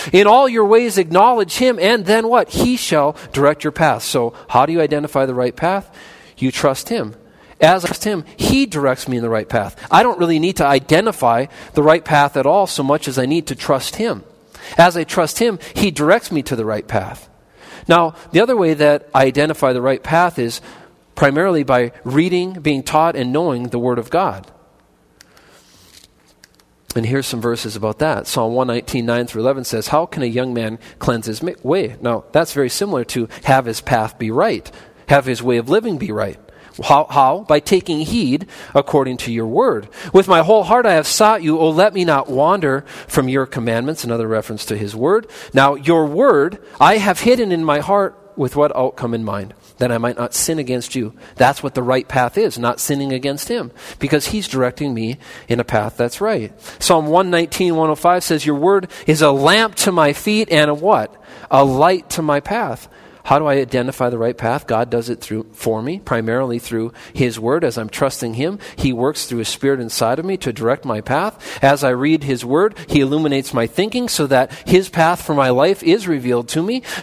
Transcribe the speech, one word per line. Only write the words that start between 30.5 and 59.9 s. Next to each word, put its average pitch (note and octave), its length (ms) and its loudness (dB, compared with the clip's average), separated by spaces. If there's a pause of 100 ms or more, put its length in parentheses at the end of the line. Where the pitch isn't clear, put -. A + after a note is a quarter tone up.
man A2+ 240 -6 (180)
cleanse A#2 300 -4
his A2 160 -8
ma-, F3 80 -4 (100)
way?" D3+ 400 -2
Now, A#2 300 -4
that's D#3+ 220 0
very C3+ 160 0
similar F3 360 -4
to A2+ 240 -6 (140)
have C3+ 220 2
his A2+ 140 -6
path A2+ 380 -2
be A2 140 -6
right, C#3+ 380 -2 (380)
have C#3+ 180 4
his B2 160 -4
way A#2+ 160 2
of A#2 120 -4
living G3+ 300 0
be - 120 -6
right. G#2 280 -6 (440)
How, D3 260 4
how? C#3+ 380 2
By D3+ 120 4
taking F3+ 400 0
heed D#3+ 480 -2 (260)
according C3+ 440 0
to A#2+ 140 -8
your A2+ 140 -4
word. C3 420 0 (260)
"With F#3 140 6
my F3 140 6
whole G3+ 220 4
heart A#3 240 4
I G3 60 4
have D#3 140 2
sought G#3+ 360 4
you. D#3+ 160 0
Oh, D#3+ 100 4
let F3+ 240 4
me F#3 120 0
not C#3+ 220 2
wander C#3+ 580 0 (220)
from C3 220 0
your C3+ 160 0
commandments." B2 580 -4
Another A#2 240 -4
reference A2 380 -6
to G#2+ 120 -4
his G#2 180 -8
word. F3 320 0 (260)
"Now, C#3 220 4
your D#3 320 2
word E3+ 500 2 (220)
I E3+ 180 6
have G3 220 0
hidden A#3 320 2
in E3+ 120 0
my D3 180 0
heart," G3 340 0 (200)
with C3 200 -4
what D3 200 2
outcome B2 380 -2
in A2+ 120 -4
mind? G2+ 280 -8 (260)
"That B2 120 0
I A#2 60 0
might A#2 200 -4
not A#2+ 160 -6
sin - 240 -4
against B2+ 380 -6
you." A#2 180 -6 (220)
That's C3 260 2
what C3+ 140 -6
the B2+ 80 -2
right B2+ 240 0
path B2+ 300 -2
is, G3+ 200 0
not A#2+ 220 -2
sinning C#3 320 -4
against C#3 380 -6
him, G#3+ 220 -6 (260)
because C#3+ 300 -2
he's G#3+ 200 -6
directing C3 460 -4
me A2+ 240 -6 (320)
in A#2 100 0
a A#2+ 60 -4
path G#2+ 320 -2
that's A#2+ 240 -4
right. F#3+ 320 -4 (260)
Psalm D#3+ 280 2
one F3+ 220 2
nineteen, E3+ 460 0
one D#3+ 140 2
oh D3+ 60 0
five F3 280 2
says, D3+ 220 -2
"Your D3+ 100 0
word F#3 320 2 (180)
is D#3 160 2
a D3+ 100 6
lamp F3+ 440 2
to - 160 0